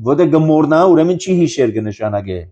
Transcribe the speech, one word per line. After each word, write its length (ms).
որտեղ 280
կմոռնա, 560
ուրեմն 340
չի 160
հիշեր 380
կնշանակե։ 640